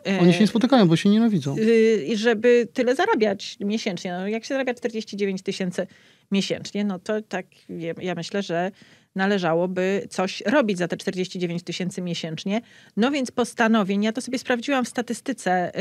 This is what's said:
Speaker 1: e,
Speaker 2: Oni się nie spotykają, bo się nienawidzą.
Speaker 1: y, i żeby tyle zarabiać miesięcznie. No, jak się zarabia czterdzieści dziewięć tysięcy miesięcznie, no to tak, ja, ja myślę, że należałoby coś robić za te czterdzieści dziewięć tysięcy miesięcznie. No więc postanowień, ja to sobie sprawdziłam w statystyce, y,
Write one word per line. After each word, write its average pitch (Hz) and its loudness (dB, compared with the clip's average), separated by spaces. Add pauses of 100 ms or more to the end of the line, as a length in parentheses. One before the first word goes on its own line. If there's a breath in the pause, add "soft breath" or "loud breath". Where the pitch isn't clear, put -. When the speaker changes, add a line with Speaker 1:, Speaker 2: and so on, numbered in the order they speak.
Speaker 1:
e, 190 0
Speaker 2:
Oni 175 8
się 180 2
nie 208 6
spotykają, 233 4
bo 165 6
się 202 2
nienawidzą. 202 2
Speaker 1:
y, 220 4
i 214 0
żeby 233 4
tyle 254 2
zarabiać 247 0
miesięcznie. 202 -4
No, 190 -6
jak 220 -6
się 294 -6
zarabia 262 -2
czterdzieści 226 -8
dziewięć 196 -2
tysięcy 190 -4 (440 soft breath)
miesięcznie, 196 -2
no 190 -2
to 214 -4
tak, 185 -8 (240)
ja, 165 -8
ja 180 -4
myślę, 185 -4
że 180 -2 (440 soft breath)
należałoby 185 0
coś - -4
robić 214 2
za 175 -2
te 180 -4
czterdzieści 185 -6
dziewięć 170 -4
tysięcy 180 -6
miesięcznie. 175 -4 (360 soft breath)
No 240 2
więc 269 -4
postanowień, 220 0
ja 220 0
to 254 -6
sobie 247 -6
sprawdziłam 254 -2
w - -12
statystyce, 214 -2
y, - -12